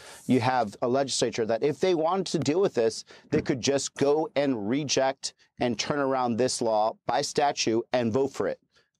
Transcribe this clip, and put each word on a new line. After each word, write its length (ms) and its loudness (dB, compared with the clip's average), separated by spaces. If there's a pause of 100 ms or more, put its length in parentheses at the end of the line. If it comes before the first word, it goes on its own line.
(260)
You 140 2
have 420 -2
a 60 -2
legislature 580 -2
that 160 0
if 160 0
they 160 2
wanted 320 -2
to 140 -4
deal 200 0
with 140 0
this, 300 0 (260)
they 120 0
could 180 -2
just 340 0
go 400 2
and 340 0
reject 640 -2 (260)
and 180 -2
turn 220 -2
around 360 0
this 240 0
law 360 2 (100)
by 160 0
statute 680 0
and 200 2
vote 200 2
for 160 -2
it. 120 -4 (380)